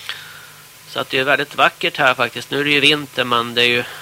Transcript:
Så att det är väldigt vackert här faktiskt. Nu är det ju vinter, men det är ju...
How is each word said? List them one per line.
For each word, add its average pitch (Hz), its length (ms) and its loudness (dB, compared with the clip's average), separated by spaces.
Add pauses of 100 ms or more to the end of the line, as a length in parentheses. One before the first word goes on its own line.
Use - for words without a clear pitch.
(880)
Så - 120 -6
att 127 100 -6
det 139 80 0
är 131 60 2
väldigt 143 320 0
vackert 160 400 0
här 131 180 4
faktiskt. 120 360 -4
Nu 139 100 -2
är 143 40 0
det 147 60 0
ju 147 100 4
vinter, 143 440 0
men 120 300 0
det 120 80 2
är 120 60 4
ju... 120 160 0 (180)